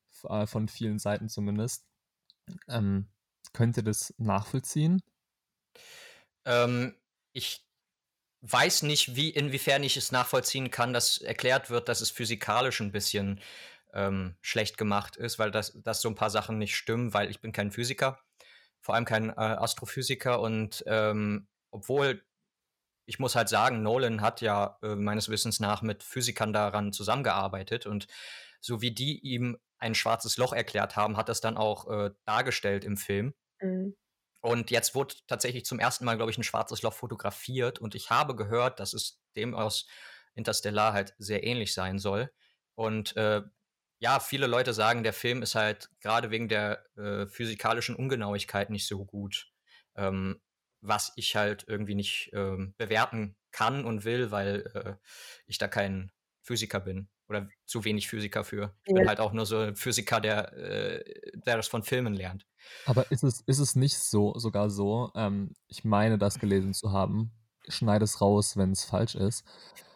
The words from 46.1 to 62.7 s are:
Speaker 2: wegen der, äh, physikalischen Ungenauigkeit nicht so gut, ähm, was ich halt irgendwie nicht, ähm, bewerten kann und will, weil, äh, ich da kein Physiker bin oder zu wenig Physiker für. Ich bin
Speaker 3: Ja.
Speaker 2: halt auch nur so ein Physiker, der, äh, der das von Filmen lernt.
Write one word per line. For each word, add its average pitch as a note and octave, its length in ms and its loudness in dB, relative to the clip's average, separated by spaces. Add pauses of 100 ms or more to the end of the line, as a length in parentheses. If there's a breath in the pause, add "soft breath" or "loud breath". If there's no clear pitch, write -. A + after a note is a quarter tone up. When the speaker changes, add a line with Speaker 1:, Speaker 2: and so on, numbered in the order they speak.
Speaker 2:
wegen A2+ 160 -2
der, G#2 360 0 (120)
äh, G2+ 320 -4
physikalischen A2+ 680 -2
Ungenauigkeit G#2 760 -2
nicht G2+ 180 -4
so G2 160 -6
gut, G2+ 480 -8 (420 soft breath)
ähm, F#2+ 460 0 (400)
was G#2 340 0
ich - 220 -2
halt G#2 320 0
irgendwie G#2 260 -4
nicht, - 380 -2
ähm, F#2+ 460 -4
bewerten A2 580 0 (160)
kann B2+ 320 0
und A2 200 -4
will, A#2 280 0
weil, G2+ 300 0 (120)
äh, G2+ 220 -8 (500 loud breath)
ich - 120 -8
da G#2+ 100 -2
kein F#2+ 420 -2 (300)
Physiker A2 400 -4
bin F#2+ 280 -8 (200)
oder G#2 200 -4 (180)
zu A2 180 -4
wenig G#2+ 240 0
Physiker G#2+ 340 -4
für. G2+ 420 -6
Ich G3 100 2
bin F#3+ 120 8
Speaker 3:
Ja. - 0 -
Speaker 2:
halt G#2+ 140 4
auch G#2 120 2
nur A2 140 -2
so G#2+ 120 0
ein G#2+ 180 0
Physiker, A2+ 440 0
der, G#2+ 340 0
äh, G2 500 -4 (420)
der A#2+ 120 4
das A2 100 -2
von A2+ 160 -4
Filmen B2 300 0
lernt. F#2 300 -6 (400 loud breath)